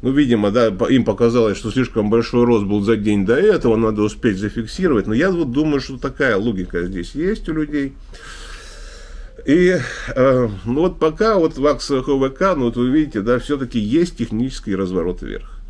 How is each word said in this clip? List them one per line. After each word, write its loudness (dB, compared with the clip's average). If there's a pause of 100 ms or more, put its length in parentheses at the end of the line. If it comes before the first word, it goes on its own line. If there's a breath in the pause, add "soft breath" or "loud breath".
Ну, 0
видимо, 4
да, 4
по-, -2
им 4
показалось, 2
что -6
слишком 0
большой 2
рост 4
был 0
за 2
день 2
до 2
этого, 4
надо 2
успеть 0
зафиксировать. -2
Но -2
я 2
вот -2
думаю, 0
что -12
такая -2
логика -2
здесь -8
есть -4
у -4
людей. -4 (1500 loud breath)
И, 4 (380 loud breath)
э, 4 (160)
ну, 0
вот 0
пока 2
вот 2
в -4
акциях 0
О 2
В 2
К, 0
ну, 0
вот 0
вы 2
видите, 0
да, 2
все-таки -4
есть 0
технический -4
разворот -2
вверх. -12